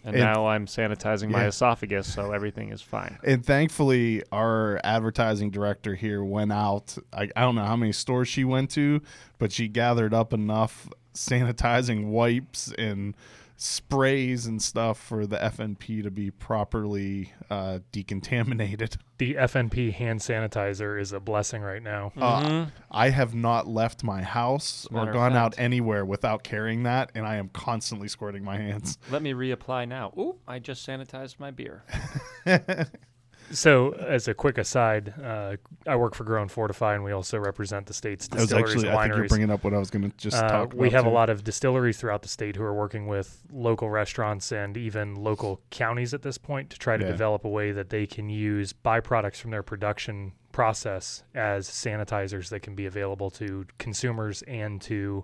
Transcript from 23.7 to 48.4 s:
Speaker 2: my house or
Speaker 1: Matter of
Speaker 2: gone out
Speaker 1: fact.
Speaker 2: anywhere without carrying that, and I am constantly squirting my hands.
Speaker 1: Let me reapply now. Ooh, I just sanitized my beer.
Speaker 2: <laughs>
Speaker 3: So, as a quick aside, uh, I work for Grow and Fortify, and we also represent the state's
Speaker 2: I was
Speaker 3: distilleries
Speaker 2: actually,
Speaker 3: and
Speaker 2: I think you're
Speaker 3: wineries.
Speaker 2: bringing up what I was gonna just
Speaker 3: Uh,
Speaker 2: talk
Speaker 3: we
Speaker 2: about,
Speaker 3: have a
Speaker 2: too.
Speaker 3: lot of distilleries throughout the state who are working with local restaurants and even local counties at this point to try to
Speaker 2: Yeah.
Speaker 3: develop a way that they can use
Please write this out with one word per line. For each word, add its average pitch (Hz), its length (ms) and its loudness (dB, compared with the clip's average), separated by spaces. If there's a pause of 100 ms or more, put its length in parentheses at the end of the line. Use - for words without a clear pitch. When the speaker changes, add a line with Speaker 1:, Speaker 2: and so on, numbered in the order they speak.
Speaker 2:
my 98 200 -2
house 123 680 -2
or 123 80 -4
Speaker 1:
Matter 110 120 0
of 135 40 -2
Speaker 2:
gone 123 220 4
out 113 180 4
Speaker 1:
fact. - 80 -8
Speaker 2:
anywhere 117 420 2
without 104 380 0
carrying 113 400 -4
that, 123 320 0
and 110 100 -4
I 107 120 -2
am 98 120 -4
constantly 110 600 -6
squirting 101 340 -8
my 98 140 -4
hands. 107 420 -6 (100)
Speaker 1:
Let 143 140 -2
me 139 100 -2
reapply 127 540 -4
now. 120 320 -8
Ooh, 330 160 -4 (140)
I 127 100 -10
just 123 260 -12
sanitized 131 540 -12
my 139 140 -12
beer. 127 320 -12 (600)
Speaker 2:
<laughs> 175 420 4 (640)
Speaker 3:
So, 139 400 8
as - 340 0
a 113 60 0
quick 143 240 0
aside, 110 560 2 (100)
uh, 104 340 -6 (300)
I 143 100 2
work 120 180 2
for 117 100 -8
Grow 110 160 2
and 101 100 -2
Fortify, 107 440 0
and 101 100 -2
we 101 80 -2
also 98 260 -2
represent 101 480 -4
the 101 60 -14
state's 101 400 -6
Speaker 2:
I - 40 -2
was 113 80 6
Speaker 3:
distilleries 110 280 4
Speaker 2:
actually, 110 160 4
Speaker 3:
and 107 100 4
Speaker 2:
I 107 40 4
think 107 140 2
you're 104 80 2
Speaker 3:
wineries. 101 40 -2
Speaker 2:
bringing 107 220 4
up 101 140 0
what 101 100 2
I 101 40 2
was 98 120 -2
gonna 101 260 -2
just 107 220 -4
Speaker 3:
Uh, 110 100 4
Speaker 2:
talk 107 240 2
Speaker 3:
we 127 160 4
Speaker 2:
about, 123 80 6
Speaker 3:
have 123 100 8
a 113 40 6
Speaker 2:
too. 117 40 4
Speaker 3:
lot 113 160 6
of 104 140 -2
distilleries 123 540 2
throughout 104 240 -2
the - 60 -14
state 104 280 -6
who 107 80 -4
are 104 80 -2
working 104 340 -4
with 98 360 -4 (100)
local 113 380 0
restaurants 107 600 -2
and 101 280 -4
even 104 360 -4
local 104 460 -2 (100)
counties 120 440 -2
at 139 80 -8
this 135 160 -8
point 139 320 -8
to - 80 -18
try 113 180 2
to 104 80 0
Speaker 2:
Yeah. 92 60 0
Speaker 3:
develop 107 340 0
a 110 60 -4
way 104 220 0
that 98 180 -6
they 107 160 -2
can 107 240 -10
use 104 420 -2